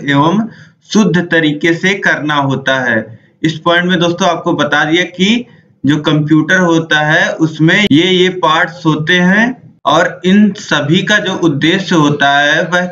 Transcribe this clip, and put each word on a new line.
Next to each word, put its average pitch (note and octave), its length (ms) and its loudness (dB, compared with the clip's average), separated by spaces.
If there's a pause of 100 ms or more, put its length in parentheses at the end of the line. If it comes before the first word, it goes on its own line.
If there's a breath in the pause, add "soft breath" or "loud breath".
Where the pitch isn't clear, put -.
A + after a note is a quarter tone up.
एवं D#3+ 400 0 (440 loud breath)
शुद्ध F3 320 2
तरीके E3 520 0
से F#3 220 -2
करना D3+ 400 -2
होता C3+ 440 -2
है। A#2 240 -2 (380 loud breath)
इस D#3+ 160 -2
पॉइंट E3+ 260 0
में F3+ 160 0
दोस्तों F3 280 0
आपको E3 260 -2
बता D3 300 -2
दिया E3 200 0
कि G3+ 400 -2 (400 soft breath)
जो D3 180 2
कंप्यूटर D#3 580 2
होता E3 420 0
है E3 280 0
उसमें D#3+ 520 0
ये, E3+ 220 4
ये F#3 260 2
पार्ट्स E3 560 -2
होते D#3 340 0
हैं G#3 340 2 (320)
और E3 400 0
इन G3+ 320 4
सभी D#3 440 -2
का G#3 160 0
जो F#3 220 -6
उद्देश्य E3+ 560 0
होता D3 420 2
है D3 260 0
वह F3 280 -2